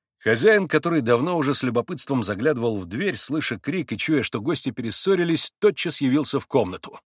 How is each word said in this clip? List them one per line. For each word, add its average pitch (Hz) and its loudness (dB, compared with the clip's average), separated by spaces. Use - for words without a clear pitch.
Хозяин, 202 4
который 156 2
давно 123 2
уже 143 2
с - -4
любопытством 120 -2
заглядывал 113 0
в 92 -6
дверь, 135 -4
слыша 131 -4
крик 175 -6
и 110 -4
чуя, 147 0
что 117 -4
гости 135 -4
перессорились, 170 0
тотчас 180 0
явился 139 2
в - -8
комнату. 95 -2